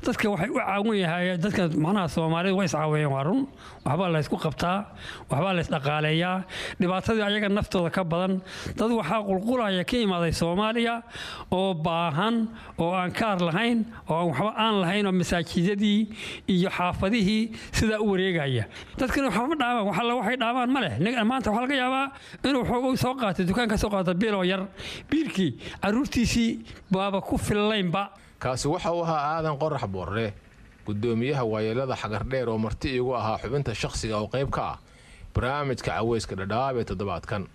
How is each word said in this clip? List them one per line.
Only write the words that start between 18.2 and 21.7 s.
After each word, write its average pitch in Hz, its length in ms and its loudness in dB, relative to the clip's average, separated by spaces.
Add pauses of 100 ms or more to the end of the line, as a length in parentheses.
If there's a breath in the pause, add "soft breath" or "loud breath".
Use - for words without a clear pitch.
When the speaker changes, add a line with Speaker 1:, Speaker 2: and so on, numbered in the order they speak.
Speaker 1:
Dadkana 269 320 2
waxba 226 160 0
ma 330 80 0
dhaamaan, 240 320 2
waxa 196 160 0
la, 240 120 2
waxay 254 220 0
dhaamaan 240 340 0
ma 277 120 2
leh. 143 160 0
Nin 220 160 2 (120)
maanta 233 240 0
waxaa 226 120 0
laga 277 120 0